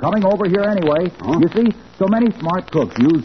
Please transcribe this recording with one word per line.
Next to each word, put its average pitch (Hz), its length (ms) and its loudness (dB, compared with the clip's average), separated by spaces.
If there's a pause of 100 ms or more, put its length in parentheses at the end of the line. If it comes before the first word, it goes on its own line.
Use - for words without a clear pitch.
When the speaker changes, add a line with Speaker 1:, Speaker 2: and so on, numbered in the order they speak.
Speaker 1:
coming 190 240 0
over 196 240 0
here 202 160 0
anyway. 175 560 0
Speaker 2:
Huh? 143 160 -2
Speaker 1:
You 165 160 2
see, 226 160 2 (320)
so 190 80 2
many 226 320 2
smart 175 320 -4
cooks 131 240 -2
use 143 280 4